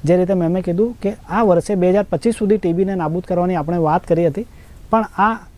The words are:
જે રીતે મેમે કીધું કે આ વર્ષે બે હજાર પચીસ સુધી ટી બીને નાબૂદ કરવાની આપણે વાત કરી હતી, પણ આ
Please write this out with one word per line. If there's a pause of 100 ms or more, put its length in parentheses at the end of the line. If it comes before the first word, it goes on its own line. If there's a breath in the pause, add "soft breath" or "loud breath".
જે
રીતે
મેમે
કીધું
કે (160)
આ
વર્ષે
બે
હજાર
પચીસ
સુધી
ટી
બીને
નાબૂદ
કરવાની
આપણે
વાત
કરી
હતી, (440 soft breath)
પણ
આ (200)